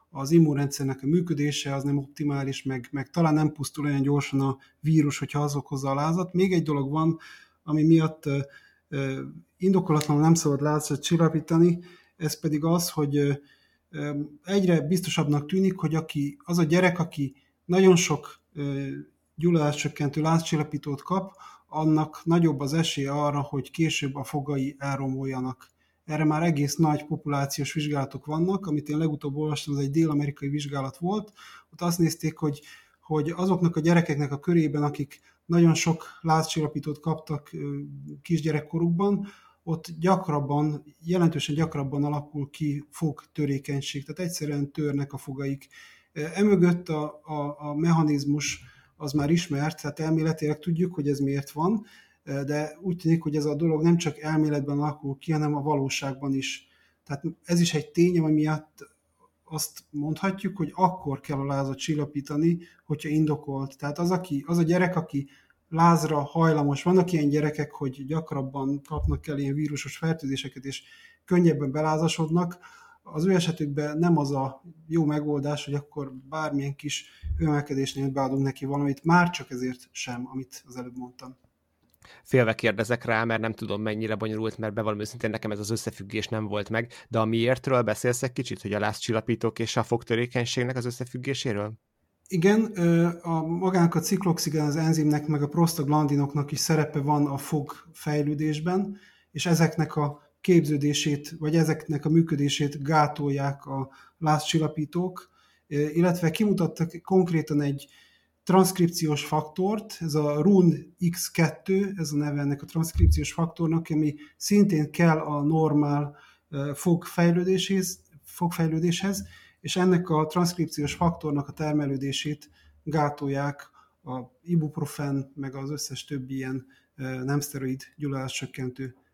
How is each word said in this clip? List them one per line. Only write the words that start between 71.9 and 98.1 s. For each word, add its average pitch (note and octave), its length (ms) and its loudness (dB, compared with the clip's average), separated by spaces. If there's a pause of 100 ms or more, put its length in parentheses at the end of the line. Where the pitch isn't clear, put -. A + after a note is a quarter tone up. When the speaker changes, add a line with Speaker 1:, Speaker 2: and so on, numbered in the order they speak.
Speaker 1:
az D#3 220 -4
ő F#3+ 80 4
esetükben D3+ 640 -2
nem E3+ 200 4
az C#3 140 0
a C3+ 320 -4 (240)
jó D#3+ 180 2
megoldás, D3 600 -2
hogy C#3+ 80 -6
akkor C#3 400 -8 (160)
bármilyen C#3+ 460 -4
kis - 340 -10 (280)
hőemelkedésnél C#3 720 0
beadunk C3+ 340 0
neki C3+ 220 -4
valamit, C#3 380 -2
már F3 260 4
csak C#3+ 220 -10
ezért B2+ 400 -8
sem, B2 400 -10
amit C3 360 -12
az B2 100 -18
előbb B2 200 -12
mondtam. B2+ 400 -16 (840)
Speaker 2:
Félve A2+ 320 2
kérdezek A2+ 500 -2
rá, A2+ 180 0
mert A2+ 180 -2
nem A2 120 -2
tudom, G#2+ 280 -6
mennyire G#2+ 340 -2
bonyolult, A2 420 -4
mert G#2+ 160 -6
bevallom G#2+ 260 -2
őszintén, A2 300 -6
nekem A2 220 -4
ez G2+ 80 -6
az G#2 100 -6
összefüggés G#2+ 580 -6
nem G#2+ 200 -4
volt G2+ 220 -6
meg, A#2 220 -4 (180)
de A2+ 100 0
a A2 60 4
miértről A#2+ 560 2
beszélsz A#2+ 420 0
egy C3 80 -2
kicsit, B2 300 -6
hogy G2+ 120 -4
a G#2 60 0
lázcsillapítók A2 800 -2
és A2+ 180 -4
a A#2 60 4
fogtörékenységnek A#2+ 920 -2
az A#2+ 100 -4
összefüggéséről? B2 880 -6 (540)
Speaker 1:
Igen, G3+ 460 4
ö, E3+ 340 4 (140)
a, D#3+ 240 -2
magának F3 500 2
a E3 40 0
cikloxigen, E3 680 0
az C#3+ 100 0
enzimnek, D3+ 520 2
meg D3+ 140 0
a D3 60 0
prostaglandinoknak D3 1040 0
is C#3+ 80 -4
szerepe D3+ 400 0
van D3 280 2
a C#3 100 -4
fog C#3 340 -4 (220)
fejlődésben, D#3 1040 -2 (340)